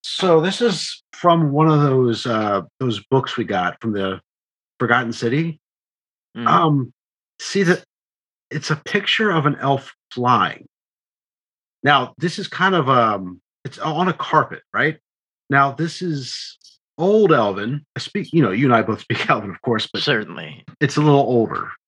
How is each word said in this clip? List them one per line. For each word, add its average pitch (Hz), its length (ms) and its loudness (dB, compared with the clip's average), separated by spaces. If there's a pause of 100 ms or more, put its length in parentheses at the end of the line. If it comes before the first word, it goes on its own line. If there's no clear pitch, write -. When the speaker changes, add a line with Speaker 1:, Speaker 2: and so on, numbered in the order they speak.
Speaker 1:
So 170 380 2
this 190 200 -4
is 208 420 -2 (100)
from 170 400 2
one 156 160 4
of 151 140 4
those, 131 440 2
uh, 107 360 -2 (160)
those 113 220 -4 (100)
books 131 260 0
we 117 80 -4
got 90 360 -4
from 113 120 -4
the 95 280 -4 (580)
Forgotten 120 340 0
City. 151 460 -2 (800)
Speaker 2:
Mm. - 100 -6
Speaker 1:
Um, 147 460 2 (480)
see - 240 -2
that 175 180 0 (680)
it's 147 200 -8
a 156 60 0
picture - 540 -2
of 160 160 0
an 147 140 0
elf 135 340 -2 (180)
flying. 120 540 0 (1160)
Now, 131 360 2
this 165 200 -4
is 196 100 -10
kind 190 260 0
of, 151 140 2
um, 104 520 0 (240)
it's - 140 -12
on 160 300 -2
a 175 40 -2
carpet, - 500 0 (100)
right? 143 260 -2 (500)
Now, 139 240 4
this 156 300 -6
is 147 560 -8 (400)
old 196 340 4
Elven. 110 520 0 (120)
I - 40 -8
speak, - 320 -8
you 165 100 4
know, 107 80 2
you 117 160 0
and 123 80 4
I 110 80 4
both 104 180 -2
speak - 300 -4
<laughs> - 0 -
Elven, 104 200 -2
of 87 120 -14
course, 110 300 -2
but 101 100 -4
Speaker 2:
Certainly. 87 640 -4 (160)
Speaker 1:
it's 147 160 0
a 151 40 2
little 147 200 6
older. 113 480 0 (200)